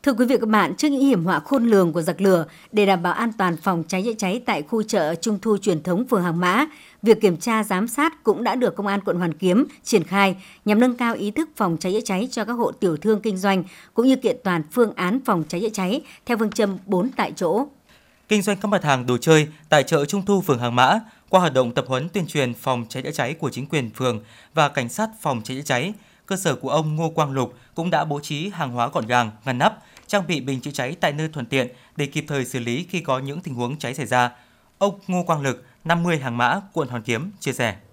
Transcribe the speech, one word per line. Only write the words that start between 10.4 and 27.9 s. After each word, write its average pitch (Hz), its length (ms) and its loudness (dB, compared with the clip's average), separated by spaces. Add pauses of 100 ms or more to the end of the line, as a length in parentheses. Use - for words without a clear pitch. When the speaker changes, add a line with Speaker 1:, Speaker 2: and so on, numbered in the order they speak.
Speaker 1:
nhằm 208 160 4
nâng 247 160 4
cao 233 180 -2
ý 202 160 -4
thức 302 260 -4
phòng 175 240 0
cháy 185 120 -2
chữa 233 120 -2
cháy 196 260 -2
cho 233 140 -4
các 226 80 -8
hộ 233 200 -2
tiểu 170 240 0
thương 208 240 2
kinh 214 160 -4
doanh, 190 280 0 (300)
cũng 233 120 2
như 262 100 6
kiện 226 280 0
toàn 175 180 0 (100)
phương 226 220 2
án 190 300 -2
phòng 175 240 0
cháy 175 120 -6
chữa 220 120 -2
cháy 196 280 -2 (260)
theo 240 120 -2
phương 214 120 0
châm 202 360 -2
bốn 202 300 0
tại 208 200 -2
chỗ. 196 300 0 (600)
Speaker 2:
Kinh 208 140 2
doanh 202 140 0
các 202 120 -4
mặt 185 160 0
hàng 127 220 2
đồ 123 120 2
chơi 156 300 4 (200)
tại 151 140 6
chợ 147 220 2
Trung 190 220 -4
thu 196 140 2
phường 131 180 2
Hàng 120 180 0
Mã, 135 220 6 (300)
qua 185 120 6
hoạt 156 140 2
động 123 200 2
tập 135 140 0
huấn 131 200 -2
tuyên 170 180 -4
truyền 131 280 -2
phòng 123 340 -2
cháy 131 140 -10
chữa 147 80 -6
cháy 139 240 -4
của 143 160 -4
chính 123 160 -8
quyền 131 240 -2
phường 120 300 -2 (340)
và 151 140 4
cảnh 127 200 -4
sát 220 220 -4 (100)
phòng 127 240 -2
cháy 131 120 -10
chữa 135 60 -10
cháy, 139 300 -2 (340)
cơ 196 100 -4
sở 180 180 0
của 123 160 -6
ông 151 260 0
Ngô 160 140 -2
Quang 151 220 -2
Lục 135 220 -2 (200)
cũng 165 160 -4